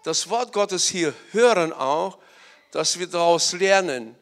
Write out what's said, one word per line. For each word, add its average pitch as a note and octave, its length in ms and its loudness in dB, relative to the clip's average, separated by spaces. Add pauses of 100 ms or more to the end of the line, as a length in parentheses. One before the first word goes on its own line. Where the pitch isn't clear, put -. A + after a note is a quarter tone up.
das D#3+ 260 -4
Wort A#3+ 220 -4
Gottes G3 340 -2
hier E3 260 -2 (200)
hören G3 400 4
auch, D#3 440 -4 (540)
dass - 260 -4
wir F3 120 -8
daraus E3+ 460 2
lernen. F3 680 0